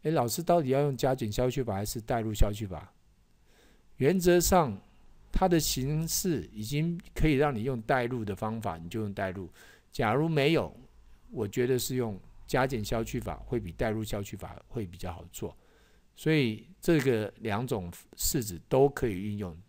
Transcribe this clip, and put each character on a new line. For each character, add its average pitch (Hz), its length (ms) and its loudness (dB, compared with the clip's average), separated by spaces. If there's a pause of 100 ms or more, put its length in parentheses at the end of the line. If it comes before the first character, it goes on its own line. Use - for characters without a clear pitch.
哎， 151 60 0
老 135 180 2
师 170 140 -4
到 175 180 4
底 131 100 0
要 135 120 4
用 143 160 0
加 135 160 2
减 113 180 -2
消 123 160 2
去 127 140 -2
法 110 140 -2
还 104 100 -2
是 113 160 -6
代 117 200 -2
入 110 120 -2
消 104 180 6
去 104 140 -6
法？ 92 260 -10 (1040)
原 165 220 4
则 175 200 6
上， 165 360 4 (560)
它 190 160 4
的 175 120 6
形 151 480 -2
式 151 440 -2
已 107 120 -10
经 156 360 -2 (140)
可 156 140 2
以 156 60 6
让 143 200 2
你 107 80 -4
用 127 220 -4
代 127 220 0
入 120 200 -4
的 98 100 -4
方 110 240 -4
法， 87 200 -6
你 85 100 -12
就 110 120 -4
用 101 120 -6
代 98 160 -4
入。 92 180 -8 (440)
假 117 240 2
如 151 120 2
没 151 260 4
有， 101 220 0 (540)
我 120 180 -4
觉 123 200 0
得 127 100 2
是 127 200 -2
用 110 220 -4 (280)
加 131 180 2
减 127 180 -4
消 113 200 -2
去 117 160 -6
法 90 160 -6 (100)
会 120 140 -2
比 87 120 -8
代 113 200 -2
入 110 120 -4
消 104 200 -6
去 101 120 -12
法 - 320 -14
会 107 200 -8
比 90 100 -16
较 87 160 -8
好 85 180 -14
做。 - 240 -10 (600)
所 156 180 0
以 117 340 0 (120)
这 165 200 4
个 113 380 2
两 110 280 -4
种 92 260 -4 (260)
式 - 260 0
子 85 240 -8
都 139 220 6
可 139 180 -2
以 104 60 -2
运 104 240 -6
用 90 180 -8 (140)